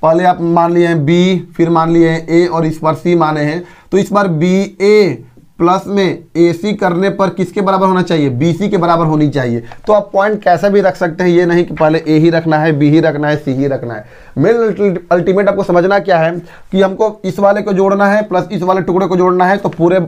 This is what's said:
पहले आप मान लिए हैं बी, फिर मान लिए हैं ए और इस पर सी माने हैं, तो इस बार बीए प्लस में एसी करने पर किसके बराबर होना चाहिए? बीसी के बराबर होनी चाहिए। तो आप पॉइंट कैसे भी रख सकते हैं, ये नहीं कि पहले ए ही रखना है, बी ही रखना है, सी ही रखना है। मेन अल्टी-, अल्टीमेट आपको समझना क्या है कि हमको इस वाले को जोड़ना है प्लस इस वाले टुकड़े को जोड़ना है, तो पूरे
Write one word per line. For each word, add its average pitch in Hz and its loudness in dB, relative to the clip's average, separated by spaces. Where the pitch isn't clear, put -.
पहले 160 2
आप 180 0
मान 170 0
लिए 175 2
हैं 165 0
बी, 175 2
फिर 165 2
मान 165 0
लिए 165 4
हैं 165 -4
ए 170 4
और 165 -2
इस 156 -4
पर 156 -2
सी 175 0
माने 156 0
हैं, 160 -4
तो 185 0
इस 202 -2
बार 202 0
बीए 190 0
प्लस 180 2
में 190 -2
एसी 170 0
करने 185 -2
पर 190 -2
किसके 185 -4
बराबर 190 0
होना 180 2
चाहिए? 156 0
बीसी 165 -2
के 202 -2
बराबर 170 0
होनी 151 0
चाहिए। 123 -2
तो 208 2
आप 202 0
पॉइंट 208 0
कैसे 190 2
भी 202 2
रख 185 0
सकते 175 -4
हैं, 180 2
ये 175 2
नहीं 170 2
कि - -10
पहले 156 0
ए 156 0
ही 165 4
रखना 165 0
है, 156 2
बी 147 2
ही 156 4
रखना 151 0
है, 147 0
सी 139 -6
ही 135 -2
रखना 127 -6
है। 107 -14
मेन 196 2
अल्टी-, 202 0
अल्टीमेट 185 2
आपको 190 -2
समझना 185 0
क्या 175 0
है 160 0
कि 190 2
हमको 202 -2
इस 185 -6
वाले 202 2
को 208 -4
जोड़ना 196 2
है 208 0
प्लस 180 -4
इस 185 -4
वाले 185 0
टुकड़े 185 0
को 185 -2
जोड़ना 180 2
है, 196 2
तो 190 -4
पूरे 175 0